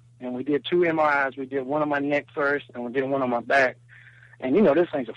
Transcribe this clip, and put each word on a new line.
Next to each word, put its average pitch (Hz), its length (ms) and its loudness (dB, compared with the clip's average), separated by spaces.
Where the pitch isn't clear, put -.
and 123 140 -8
we 127 100 -6
did 139 220 -2
two 175 180 2
M 160 160 0
R 143 300 2
Is. 131 80 -14
We 135 80 -8
did 131 200 -6
one 147 160 -2
on 151 80 -2
my 143 100 0
neck 143 340 -2
first, 143 400 -2
and 120 100 -10
we 120 80 -8
did 131 160 -2
one 135 140 -2
on 127 80 -2
my 120 120 -2
back. 127 360 2
And, 131 120 0
you 202 80 6
know, 151 100 6
this 165 180 4
thing's 135 160 -4
a - 100 -14